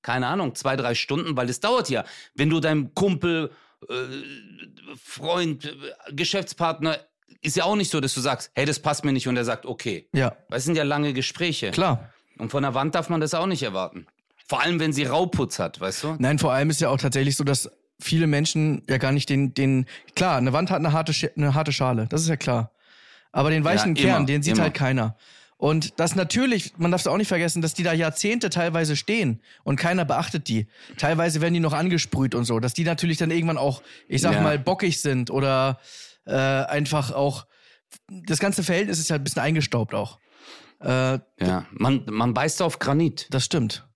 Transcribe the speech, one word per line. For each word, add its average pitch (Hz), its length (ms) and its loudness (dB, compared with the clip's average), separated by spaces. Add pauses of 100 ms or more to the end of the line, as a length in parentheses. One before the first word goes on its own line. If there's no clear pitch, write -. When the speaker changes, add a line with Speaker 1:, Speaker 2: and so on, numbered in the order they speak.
Speaker 1:
keine 123 220 0
Ahnung, 160 260 -2
zwei, 135 220 -2
drei 123 180 0
Stunden, 156 420 -2
weil 123 140 0
es 123 80 -4
dauert 226 320 0
ja. 117 140 -2 (320)
Wenn - 120 2
du 165 120 2
deinem 156 340 0
Kumpel, 170 560 0 (380)
äh, 120 60 -8 (1080)
Freund, 160 640 -2
äh, 147 80 -10 (400)
Geschäftspartner, 160 880 -2 (440)
ist 147 140 -4
ja 180 80 2
auch 196 100 4
nicht 208 160 2
so, 156 100 0
dass 131 140 -2
du 131 60 -4
sagst, 127 340 -2
„Hey, 135 120 2
das 143 120 0
passt 147 260 0
mir 143 80 2
nicht“, 131 140 0
und 127 100 0
er 120 80 0
sagt, 113 220 -4
„Okay.“ 113 460 -6
Speaker 2:
Ja. 131 240 2 (120)
Speaker 1:
Weil - 100 -4
es 123 60 -4
sind 160 120 2
ja 151 80 2
lange 147 280 0
Gespräche. 131 600 -2
Speaker 2:
Klar. 147 380 0 (280)
Speaker 1:
Und 113 140 -6
von 139 100 0
der 139 120 0
Wand 143 200 0
darf 165 140 -2
man 170 120 0
das 156 140 -2
auch 170 120 0
nicht 156 180 -2
erwarten. 92 420 -6 (400)
Vor 131 160 -2
allem, 170 160 0
wenn 156 140 0
sie 139 120 -2
Rauputz 147 540 0
hat, 87 220 -6
weißt - 240 -4
du? 156 160 -4
Speaker 2:
Nein, 139 180 2
vor 147 140 2
allem 143 180 2
ist 147 100 -2
ja 160 80 2
auch 131 100 2
tatsächlich 135 360 0
so, - 80 -2
dass 143 260 0 (300)
viele 160 300 2
Menschen 156 600 0
ja 135 100 2
gar 135 120 2
nicht 139 180 0
den, 139 260 0
den, 135 320 2 (280)
klar, 175 220 2
eine 123 160 2
Wand 170 180 0
hat 185 80 2
eine 156 140 2
harte 160 200 0
Sch-, - 240 -2
eine 147 180 2
harte 151 180 0
Schale, 123 360 0
das 156 140 -2
ist 165 60 0
ja 160 80 0
klar. 117 340 -2 (640)
Aber 143 180 2
den 160 140 2
Speaker 1:
Ja, 160 60 4
Speaker 2:
weichen 202 240 2
Kern, 151 240 4
Speaker 1:
immer, 147 80 2
Speaker 2:
den 143 180 2
sieht 180 100 2
Speaker 1:
immer. 214 80 4
Speaker 2:
halt 156 120 0
keiner. 127 420 0 (420)
Und 156 400 0
das 165 180 2
natürlich, 220 600 0
man 170 140 2
darf's 180 160 0
auch 156 100 2
nicht 208 120 0
vergessen, 170 340 0
dass 160 100 0
die - 100 -4
da 170 120 2
Jahrzehnte 180 560 0
teilweise 165 440 0
stehen 147 460 0 (240)
und 143 120 0
keiner 170 280 2
beachtet 147 440 -2
die. 110 180 0 (320)
Teilweise 160 420 0
werden 170 140 2
die 175 60 2
noch 156 120 2
angesprüht 156 640 0
und 123 100 0
so, 113 160 0
dass 120 140 -2
die 170 100 -2
natürlich 165 320 0
dann 165 140 0
irgendwann 165 260 0
auch, 135 260 -2 (240)
ich 131 140 0
sag 165 140 4
Speaker 1:
Ja. - 80 4
Speaker 2:
mal, 151 160 2
bockig 180 420 0
sind 127 300 0
oder, 135 500 2 (460)
äh, - 80 -4
einfach 135 760 0
auch, 139 340 -2 (600)
das 170 300 -4
ganze 196 260 0
Verhältnis 185 340 0
ist 160 100 -4
ja 160 80 0
ein 139 80 -2
bisschen 135 180 -2
eingestaubt 135 520 0
auch. 104 240 -4 (600)
Äh, 131 400 0 (200)
Speaker 1:
Ja, 90 300 0
man, 123 400 0
man 113 240 2
beißt 139 260 0
auf 170 180 0
Granit. 143 520 0
Speaker 2:
Das 131 160 0
stimmt. 120 500 -2